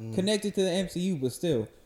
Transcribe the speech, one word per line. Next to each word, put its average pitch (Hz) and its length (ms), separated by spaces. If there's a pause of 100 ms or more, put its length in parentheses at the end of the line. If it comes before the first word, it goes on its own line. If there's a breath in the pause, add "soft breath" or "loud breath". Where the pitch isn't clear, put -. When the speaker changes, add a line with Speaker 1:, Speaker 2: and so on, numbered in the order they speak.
Speaker 1:
Mm. 113 140
Speaker 2:
connected 202 400
to 196 80
the 190 80
M 180 180
C 175 120
U, 185 160
but 131 160
still. 139 340 (180 soft breath)